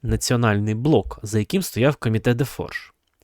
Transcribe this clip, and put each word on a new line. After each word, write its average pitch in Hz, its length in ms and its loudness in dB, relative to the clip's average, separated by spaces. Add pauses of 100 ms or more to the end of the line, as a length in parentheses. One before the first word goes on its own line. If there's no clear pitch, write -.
«Національний 110 720 0
блок», 123 480 2
за 107 160 -2
яким 180 220 -2
стояв 131 340 0
комітет 117 420 0
де 135 80 0
Форш. - 480 -12 (300)